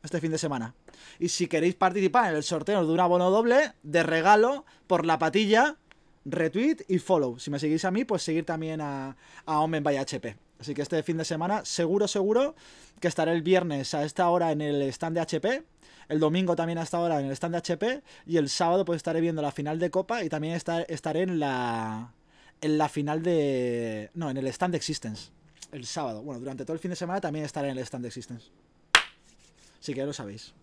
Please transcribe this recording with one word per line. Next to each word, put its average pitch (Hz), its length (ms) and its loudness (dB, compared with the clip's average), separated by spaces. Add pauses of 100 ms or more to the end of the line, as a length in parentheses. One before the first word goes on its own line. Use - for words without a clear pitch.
Este 160 160 -4
fin 160 120 -2
de 160 60 -2
semana. 127 380 -4 (420)
Y 170 120 0
si 175 180 -2
queréis 170 280 2
participar 190 540 4
en 160 60 0
el 151 80 -2
sorteo 180 420 0
de 160 80 2
un 170 60 2
abono 180 320 4
doble, 240 500 4
de 160 220 0
regalo, 208 640 6 (220)
por 165 180 2
la 160 120 4
patilla, 214 600 4 (480)
retweet 180 640 0
y 185 100 2
follow. 135 400 2
Si - 100 -10
me 143 100 -4
seguís 156 260 0
a 185 60 2
mí, 220 120 0
pues 190 180 -2
seguir 160 240 -2
también 160 360 -4
a, 135 340 -6 (300)
a 156 140 0
Omen 160 240 0
by 143 140 2
H 135 220 -4
P. 107 160 -8 (240)
Así 139 160 -8
que 143 80 -2
este 156 180 -2
fin 165 160 -2
de 165 80 -4
semana, 175 400 -2
seguro, 185 420 0
seguro, 220 480 2 (440)
que 175 80 0
estaré 160 240 0
el 170 100 2
viernes 160 540 2
a 147 80 0
esta 175 260 0
hora 170 220 2
en 151 100 0
el 147 220 0
stand 160 320 -4
de 170 60 2
H 160 180 -2
P, 262 240 -2 (440)
el 156 120 0
domingo 170 360 2
también 165 220 -2
a 165 60 -4
esta 170 160 -4
hora 170 200 2
en 139 60 -2
el 135 60 -4
stand 165 220 -4
de 175 40 0
H 165 200 -2
P, 254 260 -2 (240)
y 165 100 0
el 147 100 2
sábado 175 380 2
pues 170 120 -2
estaré 165 240 -2
viendo 165 200 0
la 143 100 -2
final 151 280 -4
de 175 100 0
Copa 190 340 -2
y 160 60 -4
también 156 240 -4
estar-, 170 340 -4
estaré 160 360 -2
en 180 160 0
la, 117 760 -4 (460)
en 151 180 0
la 151 120 2
final 151 340 -4
de, 123 920 0
no, 165 160 -6
en 131 80 -4
el 131 100 -4
stand 180 260 -2
de 170 40 -2
Existence, - 540 -8 (400)
el 127 160 -14
sábado. 120 340 -6
Bueno, 131 180 -10
durante 131 240 -10
todo 160 100 -6
el 160 60 -4
fin 180 100 -6
de 180 60 -4
semana 180 240 -4
también 151 240 -4
estaré 143 260 -4
en 131 80 -6
el 127 60 -6
stand 123 200 -10
de 120 60 -8
Existence. 117 420 -14 (1300)
Así - 140 -8
que 131 80 -4
ya 135 40 0
lo 151 80 -4
sabéis. 107 500 -12